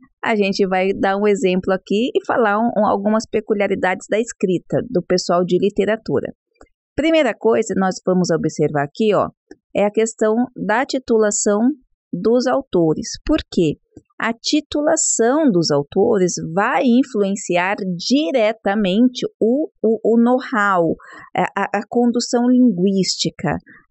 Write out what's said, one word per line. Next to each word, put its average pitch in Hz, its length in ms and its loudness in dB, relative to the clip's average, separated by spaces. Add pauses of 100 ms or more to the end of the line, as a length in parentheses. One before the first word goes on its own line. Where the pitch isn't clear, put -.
(240)
a 233 100 0
gente 202 320 0
vai 190 280 0
dar 196 240 -2
um 208 100 0
exemplo 190 460 0
aqui 208 420 -2
e 381 100 -2
falar 214 320 0
um, 233 200 0
um, 214 80 2
algumas 202 440 0
peculiaridades 190 800 -2
da 202 80 0
escrita 185 600 -2 (120)
do 180 140 -2
pessoal 185 400 0
de 180 160 0
literatura. 196 760 -2 (600)
Primeira 302 380 2
coisa, 220 420 0
nós 190 200 0 (100)
vamos 185 260 2
observar 151 520 -2
aqui, 208 300 0
ó, 131 140 2 (480)
é 196 100 2
a 208 60 0
questão 220 440 0 (200)
da 208 300 -2
titulação 214 760 0 (520)
dos 220 320 2
autores. 208 640 0 (160)
Por 311 140 0 (120)
quê? 165 260 0 (420)
A 220 120 -4
titulação 294 1200 0
dos 165 200 2
autores 180 640 0 (180)
vai 214 300 0
influenciar 202 920 0 (200)
diretamente 220 1300 0 (160)
o, 254 280 0 (120)
o, 220 320 0
o 233 80 4
know-how, 202 760 0 (400)
a, - 80 0 (140)
a, 196 220 -4
a - 100 -8
condução 240 580 0
linguística, 190 1120 0 (340)